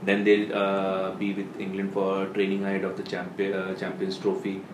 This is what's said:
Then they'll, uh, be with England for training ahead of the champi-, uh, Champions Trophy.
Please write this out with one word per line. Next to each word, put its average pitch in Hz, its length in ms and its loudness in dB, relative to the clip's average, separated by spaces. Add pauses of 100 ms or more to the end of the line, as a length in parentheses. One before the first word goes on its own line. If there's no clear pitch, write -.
Then 101 180 2
they'll, 104 320 6
uh, 95 600 2
be 101 180 -2
with 95 280 -6
England 98 320 -2
for 98 340 2
training 98 380 0
ahead 98 200 0
of 92 120 -2
the - 60 -6
champi-, 95 500 -2
uh, 95 220 -2
Champions 92 440 -4
Trophy. 95 420 0 (140)